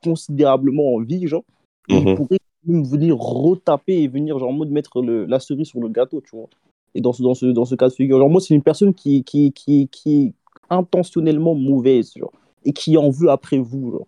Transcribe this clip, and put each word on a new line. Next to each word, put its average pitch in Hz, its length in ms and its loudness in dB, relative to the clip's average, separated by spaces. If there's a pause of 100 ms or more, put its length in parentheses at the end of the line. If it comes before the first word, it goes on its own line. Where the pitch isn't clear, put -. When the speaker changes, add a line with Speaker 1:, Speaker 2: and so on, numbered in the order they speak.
Speaker 1:
considérablement 139 920 0
en 113 80 -2
vie, 165 260 -6
genre, 156 160 -4 (440)
et - 80 2
ils - 120 2
Speaker 2:
Mhm. - 20 2
Speaker 1:
pourraient - 280 0 (260)
même 165 200 0
venir 143 340 0
retaper 156 840 -2
et 143 60 0
venir, 143 300 -4
genre, 127 120 -6
en - 20 -4
mode 151 180 -6
mettre 143 320 -4
le, 117 240 -2
la 131 140 -2
cerise 147 280 -8
sur 123 120 -10
le 113 100 -6
gâteau, 127 320 -4
tu - 140 -20
vois. 113 120 -18 (460)
Et 123 80 -6
dans 123 100 0
ce, 123 100 -6
dans 127 120 2
ce, 127 120 -4
dans 123 200 2
ce 127 80 -4
cas 127 140 2
de 123 60 0
figure, 135 240 2
genre, 139 120 4
moi, 180 100 4
c'est 175 140 0
une 143 80 4
personne 185 320 2
qui, 139 300 0
qui, 143 280 2
qui, 143 360 0
qui 147 380 0
est - 80 -4 (360)
intentionnellement 170 840 0
mauvaise, 131 640 0
genre, - 160 -12 (320)
et 139 80 -2
qui 156 240 0
en 147 140 4
veut 151 200 2
après 139 280 -2
vous, 123 340 -6
genre. - 160 -10